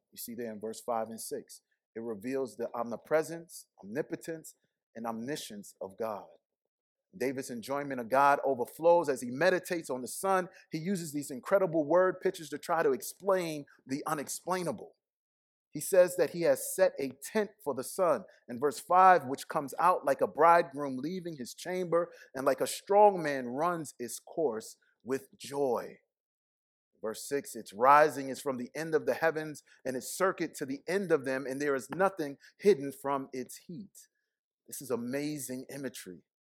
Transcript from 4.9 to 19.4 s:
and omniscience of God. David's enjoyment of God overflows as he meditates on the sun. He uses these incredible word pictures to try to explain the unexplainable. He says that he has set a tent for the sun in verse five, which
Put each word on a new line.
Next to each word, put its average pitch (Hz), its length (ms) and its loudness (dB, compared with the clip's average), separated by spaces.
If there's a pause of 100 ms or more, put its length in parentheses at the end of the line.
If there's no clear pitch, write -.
and 113 100 -10
omniscience 117 760 -8
of 95 160 -12
God. 104 280 -6 (880)
David's 127 340 -4
enjoyment 131 500 -6
of 117 100 -8
God 139 360 6
overflows 156 640 4
as 127 120 0
he 123 80 -8
meditates 170 600 0
on 127 120 -4
the 123 60 -8
sun. 185 400 -2 (240)
He 165 60 -4
uses 170 340 -4
these 143 180 -6
incredible 160 540 2
word 180 380 4
pictures 170 280 -4
to 151 80 -6
try 165 260 0
to 143 100 4
explain 160 720 -2 (200)
the 139 220 -4
unexplainable. 151 880 -4 (760)
He 156 80 -8
says 180 340 4
that 165 140 2
he 170 140 -4
has 139 300 2
set 185 240 4
a 139 120 -2
tent 202 420 -4 (100)
for 135 140 -4
the 127 80 -4
sun 147 400 0 (240)
in 120 140 -10
verse 143 180 0
five, 180 460 8
which 131 240 -8